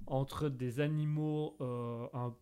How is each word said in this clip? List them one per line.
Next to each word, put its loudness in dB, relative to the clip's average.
entre 2
des 0
animaux, 2
euh, -2
un, -2